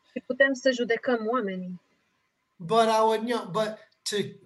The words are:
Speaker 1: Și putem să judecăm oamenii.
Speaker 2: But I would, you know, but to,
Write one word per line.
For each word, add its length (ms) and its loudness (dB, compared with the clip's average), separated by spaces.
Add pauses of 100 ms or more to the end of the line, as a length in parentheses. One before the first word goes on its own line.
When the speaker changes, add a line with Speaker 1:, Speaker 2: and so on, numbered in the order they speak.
(120)
Speaker 1:
Și 140 -8
putem 280 2
să 180 0
judecăm 560 -2
oamenii. 540 -4 (760)
Speaker 2:
But 300 2
I 160 4
would, 260 2
you 120 -2
know, 120 -10
but 260 -2 (320)
to, 80 -2 (280)